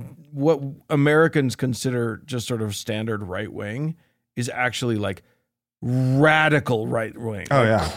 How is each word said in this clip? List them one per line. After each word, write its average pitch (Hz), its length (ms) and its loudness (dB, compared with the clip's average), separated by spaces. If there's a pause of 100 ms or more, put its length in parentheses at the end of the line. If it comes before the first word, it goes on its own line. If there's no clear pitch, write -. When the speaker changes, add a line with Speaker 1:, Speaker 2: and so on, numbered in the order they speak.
(320)
Speaker 1:
what 143 280 2 (280)
Americans 147 680 4
consider 120 680 -2
just 123 220 -6
sort 113 160 -4
of 104 120 -2
standard 107 500 -4
right 95 280 -8
wing 123 440 -6 (400)
is 123 120 -4
actually, 123 480 -2
like, 98 260 -4 (600)
radical 131 1040 2
right 117 320 -4
wing. 110 320 -8
Speaker 2:
Oh, 139 60 4
Speaker 1:
Like, 120 100 6
Speaker 2:
yeah. 92 300 2